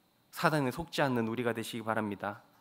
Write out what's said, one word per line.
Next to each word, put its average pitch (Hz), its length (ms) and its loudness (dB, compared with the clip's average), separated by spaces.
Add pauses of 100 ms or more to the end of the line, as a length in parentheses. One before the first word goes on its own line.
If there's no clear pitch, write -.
(300)
사단에 147 400 2
속지 165 320 -2
않는 123 240 2
우리가 117 260 0
되시기 113 300 -6
바랍니다. 107 600 -2 (180)